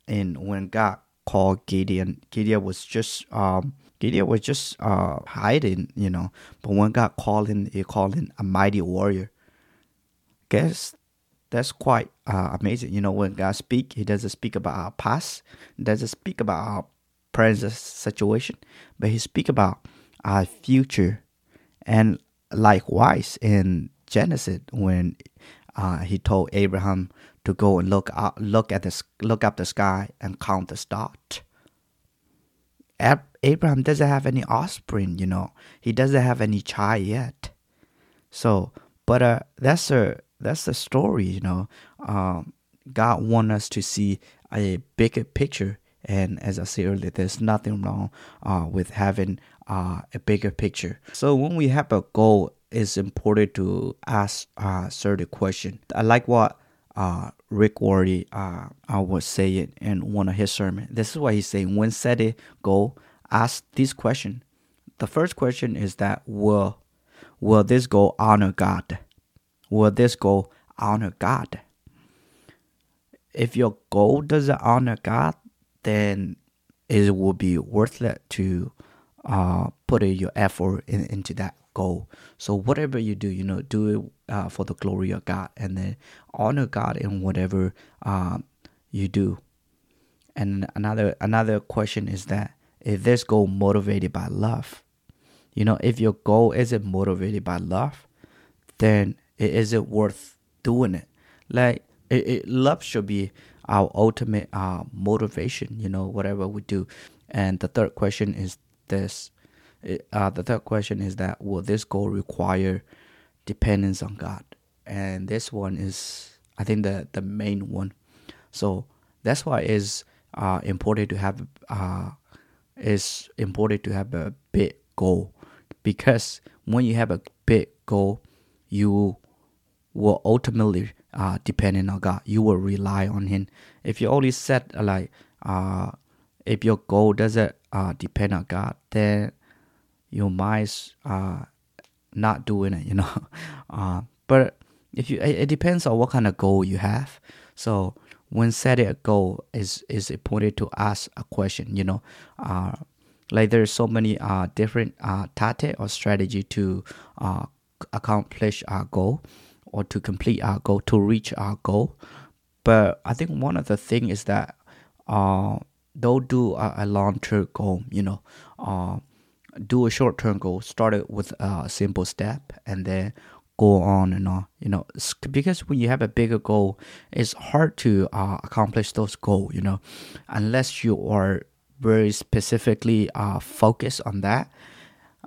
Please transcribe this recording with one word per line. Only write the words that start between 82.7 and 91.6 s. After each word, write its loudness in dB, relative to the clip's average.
you -2
do, -6
you -4
know, -4
do 0
it, -10
uh, -4
for -6
the -6
glory -4
of -6
God, -6
and -6
then -6
honor 0
God -4
in -4
whatever, 0
uh, -2
you -2
do. 0
And -2
another, 0
another 2
question -4